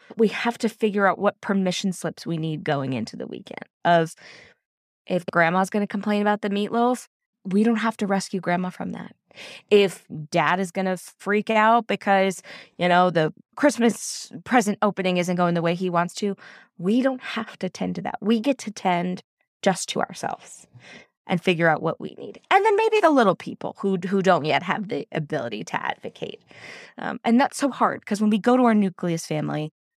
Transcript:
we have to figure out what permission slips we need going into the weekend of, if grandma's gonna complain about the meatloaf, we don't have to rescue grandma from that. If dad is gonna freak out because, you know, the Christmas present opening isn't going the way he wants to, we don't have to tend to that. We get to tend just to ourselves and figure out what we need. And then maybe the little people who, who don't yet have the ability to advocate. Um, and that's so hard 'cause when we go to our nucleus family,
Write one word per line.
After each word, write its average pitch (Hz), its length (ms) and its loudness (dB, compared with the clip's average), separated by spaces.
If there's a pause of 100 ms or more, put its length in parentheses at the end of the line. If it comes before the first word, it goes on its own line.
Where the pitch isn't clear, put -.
(160)
we 214 120 4
have - 300 -4
to 226 100 0
figure 208 380 0
out 175 120 2
what 196 240 -2
permission 190 500 -2
slips - 340 -8
we 165 120 -4
need 156 260 -6
going 139 300 -2
into 113 220 -6
the - 100 -10
weekend - 380 -14 (200)
of, 165 300 4 (920)
if 175 200 -2
grandma's 175 440 2
gonna 202 160 -2
complain 208 360 -2
about 208 200 0
the 208 80 -2
meatloaf, 233 580 0 (360)
we 196 200 2
don't 233 120 4
have 220 220 -2
to 208 80 -2
rescue 196 340 -2
grandma 180 300 -2
from - 220 -8
that. - 220 -12 (560)
If 202 360 4 (240)
dad 170 300 2
is 185 120 -4
gonna 190 260 -2
freak - 520 -2
out 220 380 4
because, 196 540 2 (360)
you 175 100 2
know, 180 220 6
the 165 220 2 (240)
Christmas - 760 0 (120)
present 214 380 2
opening 185 360 0
isn't 180 180 -2
going 175 180 2
the 170 80 0
way 170 120 0
he 180 160 -4
wants 175 260 -2
to, 202 200 -4 (420)
we 214 240 2
don't 262 200 -2
have - 380 -10
to 185 100 -6
tend 180 260 -6
to 175 60 -8
that. - 200 -8
We 220 180 2
get 269 200 0
to 214 120 -10
tend 180 500 -2 (400)
just 185 280 0
to - 120 -4
ourselves - 640 -10 (640)
and 175 140 -2
figure 170 260 2
out 156 140 2
what - 180 -4
we - 180 -10
need. - 220 -16 (100)
And 392 160 6
then 415 100 4
maybe 440 240 2
the 330 100 6
little 226 260 6
people - 440 -10
who, 196 180 0
who 190 240 0
don't 170 240 4
yet 139 180 2
have 190 240 -4
the 143 240 -6
ability 127 520 -6
to - 200 -6
advocate. - 580 -10 (560)
Um, - 260 -8
and 233 160 4
that's - 180 0
so 277 120 0
hard - 360 -2
'cause 208 140 -4
when 214 100 2
we 220 80 2
go 240 200 4
to 254 60 4
our 226 100 4
nucleus 180 520 0
family, 151 460 -4 (240)